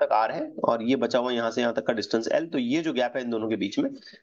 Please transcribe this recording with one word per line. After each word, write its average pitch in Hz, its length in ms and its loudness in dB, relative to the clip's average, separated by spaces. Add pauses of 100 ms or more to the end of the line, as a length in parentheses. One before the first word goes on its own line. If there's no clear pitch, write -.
तक 139 120 2
आर 110 180 4
है 302 180 -6 (180)
और 117 160 2
ये 127 140 4
बचा 120 220 2
हुआ 123 120 0
यहाँ 117 200 0
से 123 100 0
यहाँ 117 120 2
तक 113 140 -4
का 123 60 4
डिस्टेंस 113 340 0
एल, 160 220 2
तो 165 80 -4
ये 127 240 0
जो 160 120 -2
गैप 123 220 0
है 135 60 -4
इन 120 80 -6
दोनों 113 200 -2
के 110 60 -2
बीच 98 240 -2
में, 277 100 2 (340)